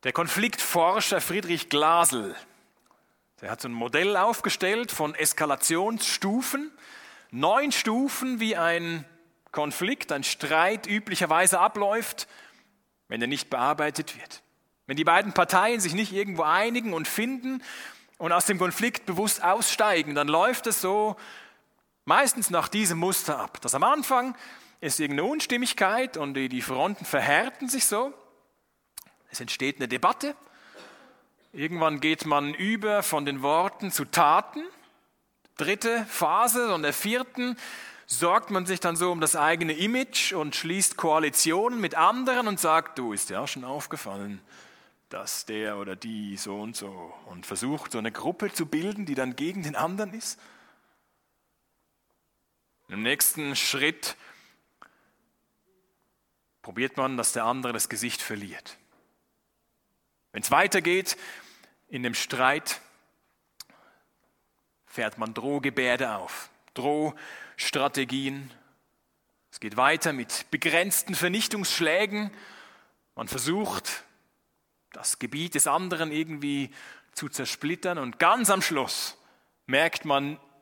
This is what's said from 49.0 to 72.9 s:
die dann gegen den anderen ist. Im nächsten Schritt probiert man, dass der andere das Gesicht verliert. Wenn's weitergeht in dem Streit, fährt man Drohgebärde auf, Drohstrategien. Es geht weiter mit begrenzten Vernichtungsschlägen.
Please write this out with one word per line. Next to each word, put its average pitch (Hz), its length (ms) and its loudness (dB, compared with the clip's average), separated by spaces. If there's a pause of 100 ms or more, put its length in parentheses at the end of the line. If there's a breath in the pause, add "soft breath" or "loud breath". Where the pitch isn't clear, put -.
die 143 100 -4
dann 127 200 -4
gegen 175 280 -6
den 151 120 -6
anderen 190 380 -4
ist. - 260 -10 (2500 soft breath)
Im 101 160 -8
nächsten 143 520 0
Schritt - 600 -2 (2500 loud breath)
probiert 117 360 -4
man, 135 180 0
dass 120 180 0
der 117 120 -2
andere 123 280 -2
das 110 160 -4
Gesicht 113 320 -4
verliert. 101 560 -10 (1500)
Wenn's - 180 -6
weitergeht 180 640 2 (760 loud breath)
in 127 120 -8
dem 120 140 -2
Streit, 131 680 0 (2000 soft breath)
fährt 110 320 -4
man 110 160 -6
Drohgebärde 127 800 -2
auf, - 340 -10 (240)
Drohstrategien. 139 1800 -4 (1000)
Es - 80 -18
geht 107 180 -6
weiter 151 340 4
mit - 380 -6
begrenzten 175 640 0
Vernichtungsschlägen. 196 1160 0 (840 loud breath)